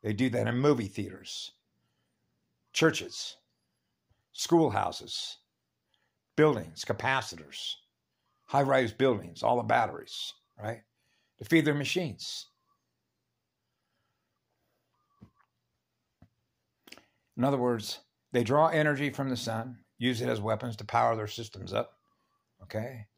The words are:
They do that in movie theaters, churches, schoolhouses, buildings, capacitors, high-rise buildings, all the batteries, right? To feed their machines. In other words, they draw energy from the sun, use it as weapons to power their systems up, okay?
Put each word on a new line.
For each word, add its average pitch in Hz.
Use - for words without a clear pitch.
They 107
do 123
that 113
in 120
movie 127
theaters, -
churches, -
schoolhouses, -
buildings, 113
capacitors, 113
high-rise 135
buildings, 117
all 120
the 120
batteries, 113
right? 110
To 110
feed 160
their 147
machines. 143
In 123
other 139
words, 120
they 120
draw 147
energy 147
from 135
the 127
sun, 117
use 120
it 123
as 113
weapons 110
to -
power 117
their 107
systems 98
up, 113
okay? 113